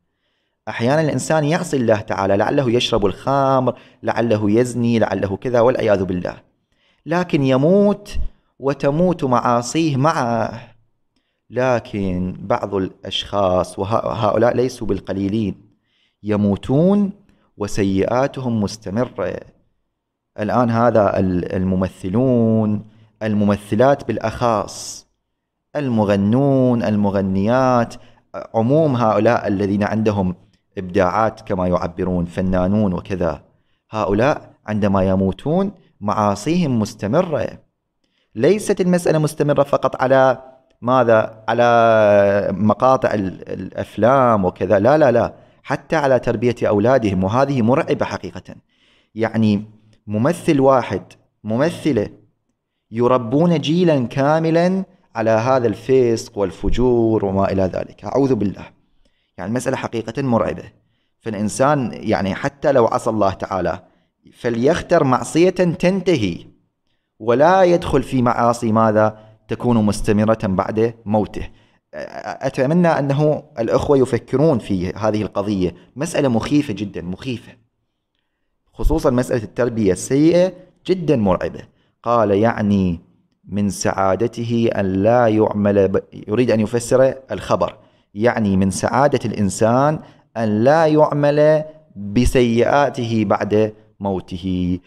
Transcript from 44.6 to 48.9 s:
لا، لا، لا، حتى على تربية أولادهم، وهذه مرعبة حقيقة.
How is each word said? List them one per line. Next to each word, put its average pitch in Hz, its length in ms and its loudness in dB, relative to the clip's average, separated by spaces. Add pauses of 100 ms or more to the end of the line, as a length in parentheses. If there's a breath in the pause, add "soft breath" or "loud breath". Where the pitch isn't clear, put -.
لا، 131 200 4
لا، 143 140 4
لا، 110 220 2 (280 soft breath)
حتى - 340 -6
على 135 220 2
تربية 117 440 0
أولادهم، 104 640 2
وهذه 131 380 0
مرعبة 120 420 0
حقيقة. 95 500 -12 (600)